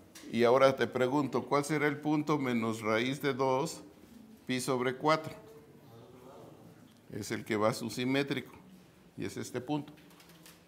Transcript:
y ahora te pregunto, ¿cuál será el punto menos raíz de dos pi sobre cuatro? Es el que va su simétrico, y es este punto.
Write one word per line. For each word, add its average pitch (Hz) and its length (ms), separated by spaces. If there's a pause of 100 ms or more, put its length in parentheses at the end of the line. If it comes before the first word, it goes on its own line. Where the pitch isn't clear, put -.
(300)
y 117 140
ahora 135 320
te 120 100
pregunto, 127 600
¿cuál 139 180
será 147 220
el 143 100
punto 151 400
menos 117 460
raíz 113 400
de 143 100
dos 135 500 (600)
pi 127 160
sobre 127 360
cuatro? 156 360 (1800)
Es 107 200
el 107 140
que 113 120
va 110 160
su 117 160
simétrico, 131 640 (640)
y 107 80
es 104 140
este 120 240
punto. 147 320 (720)